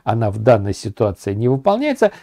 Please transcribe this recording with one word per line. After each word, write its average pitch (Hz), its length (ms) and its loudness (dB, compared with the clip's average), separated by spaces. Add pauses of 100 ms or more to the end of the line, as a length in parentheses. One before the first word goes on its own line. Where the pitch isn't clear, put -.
она 110 260 -2
в 107 80 -8
данной 107 340 2
ситуации 101 600 -4
не 113 160 -2
выполняется. 208 600 0 (120)